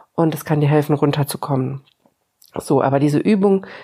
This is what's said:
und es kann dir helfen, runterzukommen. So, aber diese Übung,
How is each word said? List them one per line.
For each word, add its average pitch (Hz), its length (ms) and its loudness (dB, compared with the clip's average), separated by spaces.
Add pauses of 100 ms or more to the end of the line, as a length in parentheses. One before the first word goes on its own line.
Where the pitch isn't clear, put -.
(140)
und 160 200 0
es 147 100 -10
kann 151 160 0
dir 147 80 2
helfen, 147 280 2
runterzukommen. 139 880 -2 (720)
So, 135 240 0
aber 135 180 2
diese 147 200 2
Übung, 196 460 2 (180)